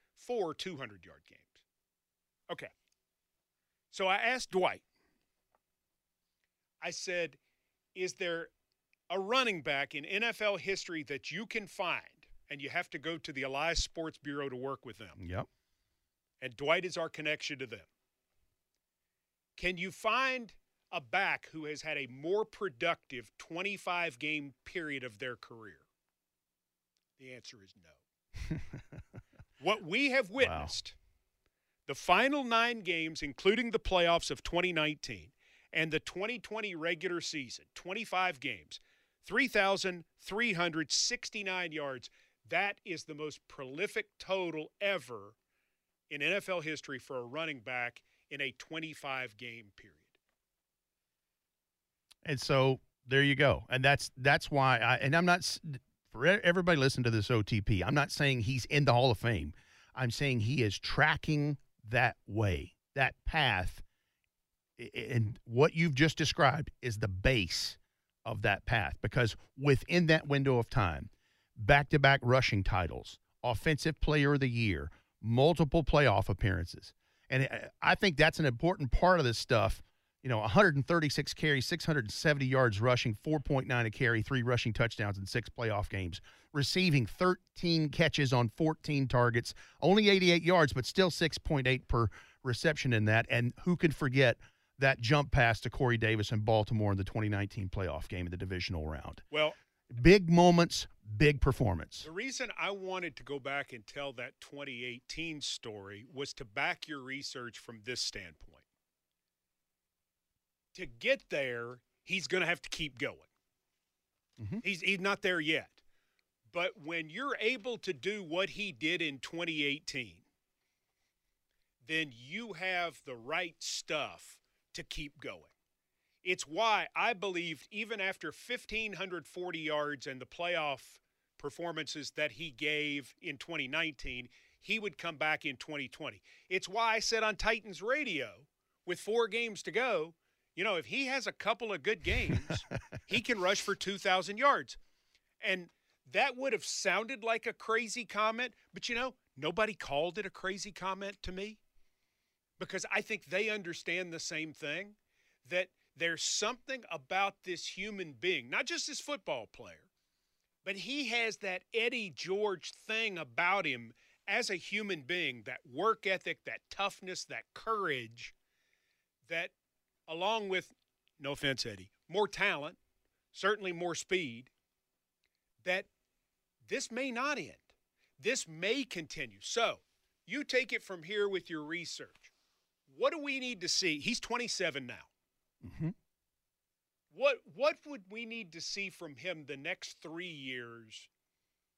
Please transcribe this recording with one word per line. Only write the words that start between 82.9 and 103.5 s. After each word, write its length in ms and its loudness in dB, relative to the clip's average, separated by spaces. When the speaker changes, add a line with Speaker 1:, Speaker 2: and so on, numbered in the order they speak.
Speaker 2:
four 180 0
point 260 0
nine 200 0
a 40 -2
carry, 320 2
three 200 0
rushing 300 2
touchdowns 440 0
in 100 -8
six 220 -4
playoff 400 -2
games, 320 -6
receiving 540 2
thirteen 800 0
catches 440 2
on 180 4
fourteen 560 0
targets, 480 2
only 300 6
eighty-eight 320 8
yards, 300 6
but 120 0
still 260 4
six 280 0
point 280 0
eight 220 2
per 200 6
reception 500 2
in 140 4
that. 240 4
And 220 2
who 120 2
can 160 4
forget 460 4
that 220 2
jump 300 4
pass 300 4
to 100 -4
Corey 280 2
Davis 340 2
in 80 2
Baltimore 520 4
in 60 2
the 60 0
twenty 240 -2
nineteen 420 -2
playoff 380 -4
game 180 -4
in 40 -6
the 60 -6
divisional 500 -4
round? 440 -8
Speaker 1:
Well, 240 2
Speaker 2:
big 260 10
moments, 580 8
big 240 6
performance. 640 2
Speaker 1:
The 80 -14
reason 380 -6
I 120 -2
wanted 440 -6
to 60 -16
go 160 -6
back 340 -6